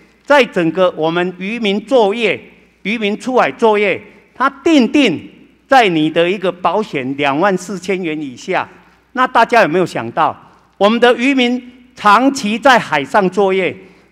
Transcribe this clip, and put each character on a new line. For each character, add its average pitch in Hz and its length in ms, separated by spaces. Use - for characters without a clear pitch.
在 277 200
整 170 260
个 180 220
我 160 180
们 180 260
渔 202 220
民 202 260
作 220 300
业、 185 260
渔 208 120
民 208 220
出 254 180
海 170 160
作 214 240
业， 196 240
它 262 140
定 285 280
定 226 380
在 247 220
你 156 200
的 170 220
一 208 80
个 175 140
保 185 280
险 139 360
两 143 240
万 190 160
四 185 200
千 185 240
元 156 200
以 131 160
下。 160 320
那 254 120
大 240 180
家 226 180
有 165 60
没 170 120
有 175 40
想 120 280
到， 139 240
我 202 100
们 226 120
的 240 160
渔 262 180
民 247 260
长 233 360
期 208 240
在 247 220
海 151 260
上 185 240
作 190 240
业， 170 240